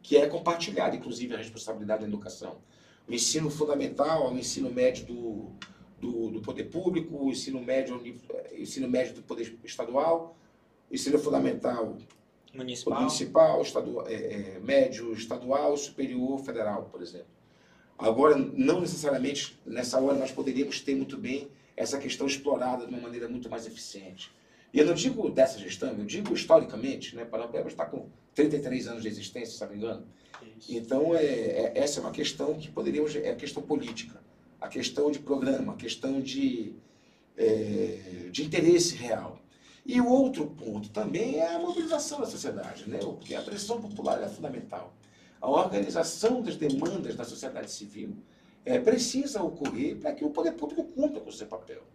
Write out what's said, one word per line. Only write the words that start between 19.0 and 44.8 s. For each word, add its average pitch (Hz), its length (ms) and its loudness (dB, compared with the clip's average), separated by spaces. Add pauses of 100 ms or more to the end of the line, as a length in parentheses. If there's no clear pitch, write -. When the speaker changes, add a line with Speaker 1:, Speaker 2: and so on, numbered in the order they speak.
Speaker 1:
nessa 123 340 -2
hora 135 180 4
nós 131 140 -2
poderíamos 131 480 -2
ter 139 160 0
muito 135 220 -4
bem 127 300 -4 (280)
essa - 220 -2
questão 139 300 -2
explorada 127 580 0
de 123 80 -8
uma 120 80 -6
maneira 117 260 -8
muito 117 220 -8
mais 113 160 -6
eficiente. - 680 -14 (420)
E 135 60 6
eu 156 60 10
não 170 80 4
digo 214 360 0
dessa 131 300 4
gestão, 90 300 -6
eu 104 160 -4
digo 139 280 -4
historicamente, - 840 4
né? 117 100 -8
Parauapebas - 480 -4
está - 120 -4
com - 220 -8 (260)
trinta 151 220 6
e 135 40 0
três 123 280 -4
anos 117 160 -8
de 107 40 -4
existência, 107 480 -8
se - 60 -10
não 101 80 -8
me 101 80 -10
engano. 110 300 -6 (520)
Speaker 2:
Isso. - 160 -10
Speaker 1:
Então, 143 400 4
é, 156 80 6
é, 110 520 2
essa - 240 2
é - 20 -4
uma - 100 -6
questão 147 460 -2
que - 120 -10
poderíamos, 147 460 0
é - 160 0
a - 40 0
questão - 280 -8
política, - 560 -4 (400)
a - 80 -6
questão 147 440 0
de - 80 -4
programa, 127 540 0
a - 20 -8
questão 135 440 -2
de, 123 540 -2 (640)
é, 101 920 0
de 151 120 -4
interesse 170 520 6
real. 104 440 -4 (460)
E 247 160 4
o 240 80 6
outro 254 380 6
ponto - 420 -8
também 214 460 -2
é 330 180 2
a 339 60 -2
mobilização 320 600 -2
da 226 60 0
sociedade, - 640 -8
né? 127 100 -4
Porque - 360 -6
a - 60 -4
pressão 214 380 -4
popular - 440 -2
é - 40 -4
fundamental. 113 640 -10 (460)